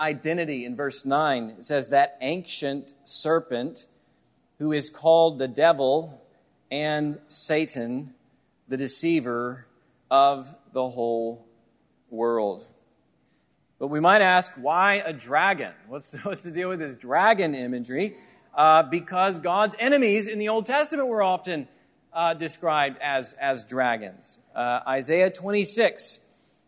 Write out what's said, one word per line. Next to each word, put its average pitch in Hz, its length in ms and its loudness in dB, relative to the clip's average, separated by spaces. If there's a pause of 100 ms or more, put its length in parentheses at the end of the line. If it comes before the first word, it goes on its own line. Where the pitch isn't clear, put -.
identity 151 640 -4
in 123 120 -8
verse 139 280 -6
nine. 135 540 0
It 120 80 -16
says, 139 220 -2
"That 139 340 2
ancient 143 720 -6 (100)
serpent 156 800 -2 (720)
who 151 140 -2
is 143 160 -2
called 165 500 4
the 131 100 -2
devil 143 720 2 (480)
and 151 480 -2 (100)
Satan, 143 840 -4 (520)
the 131 120 -6
deceiver 127 880 -2 (440)
of 139 440 4 (180)
the 131 160 -2
whole 117 560 -4 (640)
world." 113 580 -2 (1120)
But 139 100 -6
we 151 120 -2
might 196 220 6
ask, 185 320 4
why 180 500 2
a 165 80 -6
dragon? 139 640 -2 (140)
What's, 143 260 -12
<laughs> 135 100 -14
what's 196 200 -6
the 175 60 -10
deal 180 200 -6
with 185 80 -6
this 143 180 -10
dragon 170 580 2
imagery? 127 600 -6 (400)
Uh, 156 300 8
because 175 540 -2
God's 196 400 0
enemies 226 480 4
in 214 120 -6
the 208 100 -2
Old 220 160 -2
Testament 285 460 0
were 220 120 2
often, 180 460 -2 (460)
uh, 170 180 2
described 151 680 0
as, 135 320 -2
as 135 320 -4
dragons. 113 720 -4 (160)
Uh, 120 340 -2
Isaiah 143 400 2
twenty-six, 202 920 -2 (480)